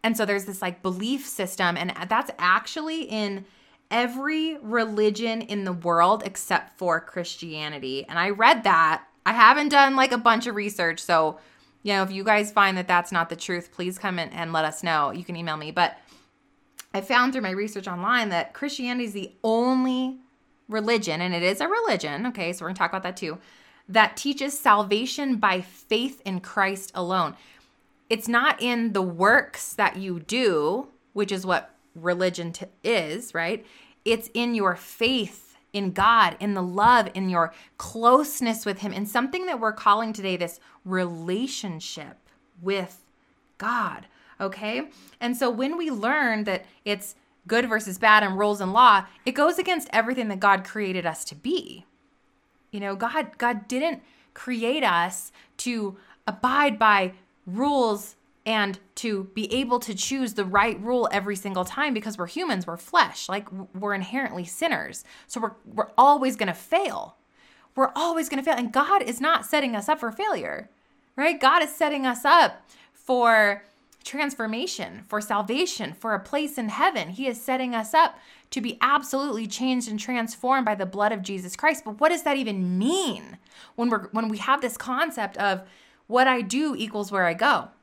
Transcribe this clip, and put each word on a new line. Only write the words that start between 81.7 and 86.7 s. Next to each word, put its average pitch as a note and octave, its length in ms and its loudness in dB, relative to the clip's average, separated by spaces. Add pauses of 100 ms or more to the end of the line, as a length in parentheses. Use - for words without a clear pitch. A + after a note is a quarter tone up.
But G#3 140 -10
what D#4 100 4
does E4+ 140 0
that C#4+ 140 0
even F#3+ 420 -2
mean C4 580 -2 (380)
when A#3+ 140 0
we're, G3+ 180 -2
when A3 200 -4
we G#3 120 -4
have C4+ 220 0
this A#3+ 160 -4
concept B3+ 600 -4
of F#3+ 240 0 (500)
what B3+ 160 6
I B3+ 140 4
do B3+ 340 -2